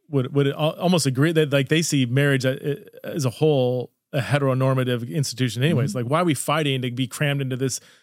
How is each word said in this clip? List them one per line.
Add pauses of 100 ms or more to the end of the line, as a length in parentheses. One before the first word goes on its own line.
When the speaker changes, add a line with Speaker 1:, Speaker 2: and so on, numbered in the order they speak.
(100)
Speaker 1:
would,
would
al-,
almost
agree
that,
like,
they
see
marriage
a-, (200)
as
a
whole (220)
a
heteronormative
institution
anyways.
Speaker 2:
Mm-hmm.
Speaker 1:
Like,
why
are
we
fighting
to
be
crammed
into
this (240)